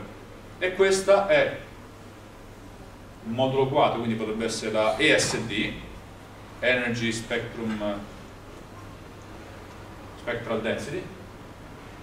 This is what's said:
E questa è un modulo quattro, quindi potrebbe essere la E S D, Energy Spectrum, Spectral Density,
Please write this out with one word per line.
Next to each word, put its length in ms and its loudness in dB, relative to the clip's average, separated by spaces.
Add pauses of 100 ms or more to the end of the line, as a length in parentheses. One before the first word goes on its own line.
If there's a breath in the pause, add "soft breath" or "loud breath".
(580)
E 160 0
questa 520 8
è 320 6 (1700)
un 80 -4
modulo 340 4
quattro, 320 6
quindi 160 2
potrebbe 300 -2
essere 260 -2
la 260 4
E 220 8
S 200 2
D, 340 0 (840)
Energy 540 2
Spectrum, 880 -2 (2250)
Spectral 420 -2
Density, 420 -2 (1000)